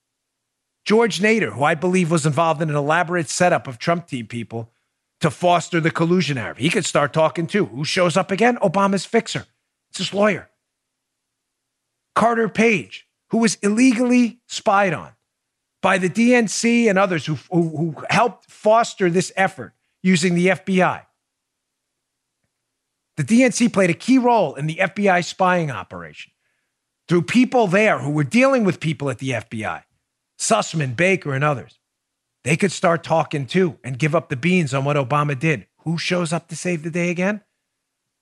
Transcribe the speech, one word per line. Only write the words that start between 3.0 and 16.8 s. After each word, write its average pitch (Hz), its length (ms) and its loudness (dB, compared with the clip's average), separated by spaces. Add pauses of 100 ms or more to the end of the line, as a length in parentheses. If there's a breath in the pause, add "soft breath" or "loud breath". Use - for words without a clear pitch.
setup 175 400 0
of 127 120 -14
Trump 170 260 -2
team 120 220 -8
people 117 440 -10 (480)
to 160 120 0
foster 175 480 0
the 160 100 0
collusion 165 460 0
narrative. 98 260 -8
He 143 80 0
could 175 160 -2
start 147 260 0
talking 160 360 0
too. 196 180 0
Who 135 200 -8
shows 175 300 0
up 185 140 0
again? 233 280 2
Obama's 196 500 0
fixer. 214 400 -4 (420)
It's - 80 -16
his 170 160 -8
lawyer. 190 340 -2 (1700)
Carter 226 360 2
Page, 208 580 -2 (220)
who 220 100 0
was 226 240 2
illegally 240 800 2
spied 196 480 0
on 87 200 -10 (680)
by 190 160 2
the 185 120 -2
D 233 260 4
N 233 140 2
C 233 400 2